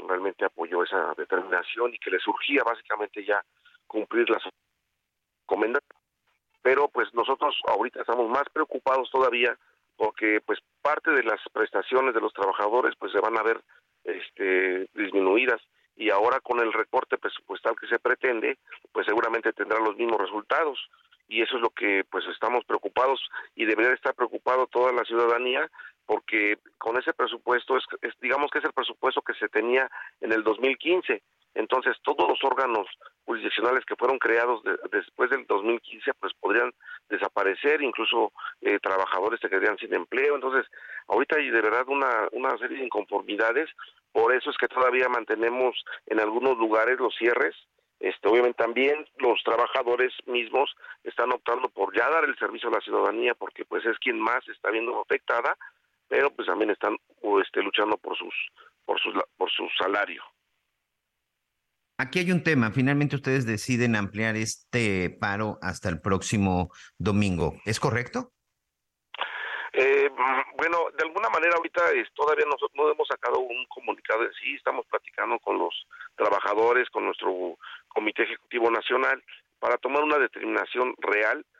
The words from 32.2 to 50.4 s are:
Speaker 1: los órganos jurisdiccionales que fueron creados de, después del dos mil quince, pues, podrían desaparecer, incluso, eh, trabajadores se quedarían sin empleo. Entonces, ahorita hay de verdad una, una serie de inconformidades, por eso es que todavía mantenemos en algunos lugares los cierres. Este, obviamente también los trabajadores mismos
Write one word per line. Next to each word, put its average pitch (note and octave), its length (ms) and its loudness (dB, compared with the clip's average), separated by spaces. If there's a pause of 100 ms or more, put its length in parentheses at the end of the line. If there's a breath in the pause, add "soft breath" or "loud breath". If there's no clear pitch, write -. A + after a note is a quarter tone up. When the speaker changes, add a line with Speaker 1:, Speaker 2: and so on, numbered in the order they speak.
Speaker 1:
los C3 140 0
órganos B2 460 0 (360 loud breath)
jurisdiccionales A2+ 600 0
que G#2 100 -4
fueron B2 240 0
creados A#2 460 2
de, F#2+ 120 0 (140)
después A#2 400 -2
del C3 160 -2
dos G2+ 160 0
mil A#2 180 0
quince, A#2 380 -8
pues, F#2+ 220 -6
podrían A#2+ 320 2 (360 loud breath)
desaparecer, G2+ 760 0
incluso, A#2 500 0 (300 loud breath)
eh, G2+ 180 2
trabajadores G2 600 0
se G#2 80 -4
quedarían F#2+ 300 2
sin G2+ 160 -6
empleo. C#3 400 0
Entonces, C3 320 -2 (400 loud breath)
ahorita B2+ 300 2
hay C#3 140 0
de A2+ 120 4
verdad A2 240 2
una, C3 460 0
una C3 260 -2
serie B2+ 200 -6
de C3+ 60 -6
inconformidades, G#2 840 -2 (420 loud breath)
por A2+ 240 4
eso B2+ 160 -2
es - 80 -6
que C3 100 0
todavía B2+ 400 2
mantenemos A#2 760 0 (240 loud breath)
en A2 140 0
algunos A#2+ 380 2
lugares A2+ 400 2
los A#2+ 180 0
cierres. A#2+ 380 2 (460)
Este, G2 280 -2
obviamente A#2+ 340 4
también C3+ 440 0 (120)
los A#2+ 260 2
trabajadores A#2+ 680 0 (140)
mismos B2 480 -2 (300 loud breath)